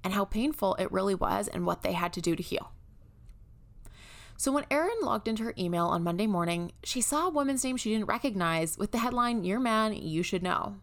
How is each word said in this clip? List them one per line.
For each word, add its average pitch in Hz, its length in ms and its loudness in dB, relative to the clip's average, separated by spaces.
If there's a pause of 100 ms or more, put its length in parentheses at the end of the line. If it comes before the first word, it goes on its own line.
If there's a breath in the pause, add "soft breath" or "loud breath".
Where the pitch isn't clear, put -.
and 190 100 -2
how 202 120 2
painful 220 500 2
it - 160 -2
really 190 240 2
was 202 320 2
and - 180 -2
what 175 160 0
they 185 120 0
had 170 180 -2
to - 80 -6
do 170 160 2
to 170 80 -6
heal. - 300 -6 (1600 loud breath)
So - 160 0
when 285 180 2
Erin 349 320 2
logged 220 280 0
into 220 160 -2
her 233 120 -4
email 170 280 2
on 170 180 2
Monday 175 240 0
morning, 170 460 0 (100)
she - 160 -4
saw 302 280 2
a 370 40 0
woman's 277 320 0
name 254 140 0
she 220 160 0
didn't 220 140 0
recognize 170 680 0
with 208 140 -2
the 233 80 0
headline, 240 460 2
"Your 202 160 2
man 220 320 2
you 160 300 0
should 180 200 0
know." 190 400 0